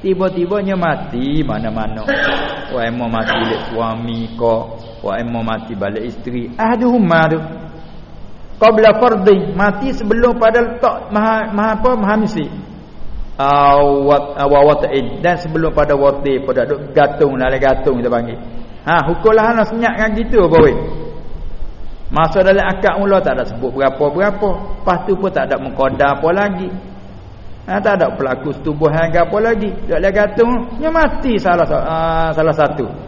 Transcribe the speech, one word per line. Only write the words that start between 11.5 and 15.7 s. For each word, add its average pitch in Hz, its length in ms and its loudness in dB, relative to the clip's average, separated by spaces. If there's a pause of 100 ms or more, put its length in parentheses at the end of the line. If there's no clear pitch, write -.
apa, 254 160 4
maha 208 240 0
misi. 170 240 -2 (960)
Awat, 143 960 4
awawat'in, 139 880 2
dan 175 160 2
sebelum 160 320 -2